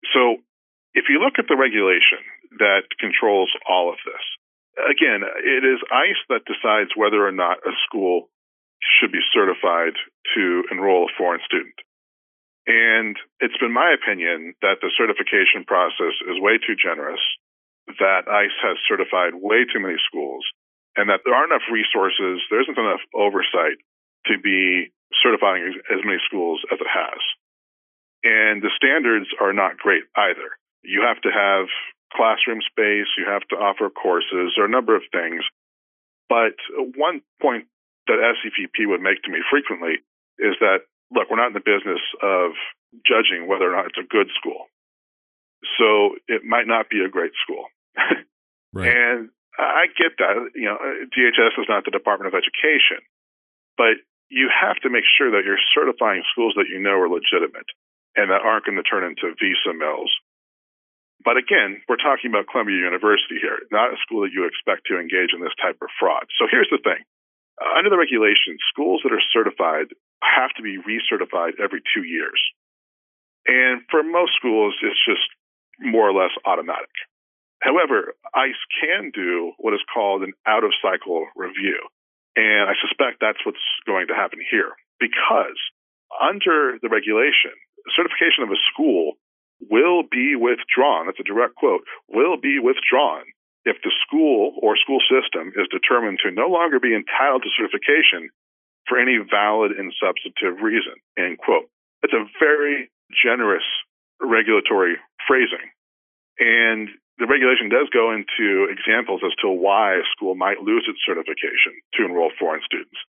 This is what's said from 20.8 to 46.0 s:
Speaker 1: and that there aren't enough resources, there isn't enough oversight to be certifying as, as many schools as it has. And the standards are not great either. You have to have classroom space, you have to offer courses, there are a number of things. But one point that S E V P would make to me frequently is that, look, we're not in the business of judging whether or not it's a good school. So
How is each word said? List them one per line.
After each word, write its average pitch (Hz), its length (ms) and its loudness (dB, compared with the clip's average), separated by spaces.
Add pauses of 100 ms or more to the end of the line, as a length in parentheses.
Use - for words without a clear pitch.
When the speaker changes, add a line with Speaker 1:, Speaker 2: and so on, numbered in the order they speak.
Speaker 1:
and 101 160 0
that 98 160 2
there 123 80 2
aren't 139 160 4
enough 147 240 2
resources, 95 800 0
there 110 80 2
isn't 101 160 -2
enough 104 240 0 (160)
oversight 92 640 0 (480)
to 107 80 2
be 92 560 0 (320)
certifying 101 400 2
as, 92 240 -8
as 98 160 -2
many 95 240 -2
schools 85 400 -2
as 98 80 -2
it - 160 -6
has. - 280 -4 (1000)
And 110 400 2
the 101 160 -2
standards 123 640 0
are 98 160 2
not 95 240 0
great 95 320 2
either. 78 480 -2 (240)
You 98 240 -2
have 110 160 -2
to 98 80 0
have 98 400 2 (400)
classroom 113 560 0
space, 104 480 0
you 98 80 -4
have 101 240 -4
to 98 80 -4
offer 101 320 0
courses, 90 640 -2
there 104 160 2
are - 0 -
a 117 80 2
number 117 160 2
of - 160 0
things. 85 320 -6 (880)
But 117 320 2 (400)
one 156 240 -2 (160)
point 123 240 -2 (480)
that 113 80 4
S 117 240 2
E 107 80 -10
V 92 240 -6
P 110 80 0
would 95 160 0
make 95 240 0
to 92 80 -8
me 80 160 -4
frequently 85 560 -2 (320)
is 104 240 0
that, 95 240 4 (240)
look, 117 220 0
we're 113 100 0
not 123 80 2
in 101 80 -6
the 98 80 -8
business 101 360 0 (200)
of 90 320 2 (480)
judging 98 480 2
whether 95 160 2
or 90 120 0
not 92 100 -2
it's 87 140 -10
a 87 40 -8
good 101 320 0
school. - 320 -8 (1120)
So 104 480 4